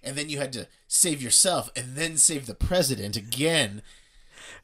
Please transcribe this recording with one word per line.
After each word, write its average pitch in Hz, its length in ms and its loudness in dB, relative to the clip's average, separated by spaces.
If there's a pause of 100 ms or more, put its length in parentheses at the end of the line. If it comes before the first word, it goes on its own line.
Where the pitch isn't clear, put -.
and 135 160 -10
then 151 120 -6
you 143 80 -6
had 139 160 -4
to 107 140 -8 (200)
save 151 340 2
yourself, 131 540 2
and 127 220 -10
then 160 200 -2
save 139 280 2
the 113 100 -10
president 123 640 0
again. 120 640 0 (840)